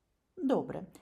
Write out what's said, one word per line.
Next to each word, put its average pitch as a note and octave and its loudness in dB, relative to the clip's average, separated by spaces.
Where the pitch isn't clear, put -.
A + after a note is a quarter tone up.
Добре, A#3 0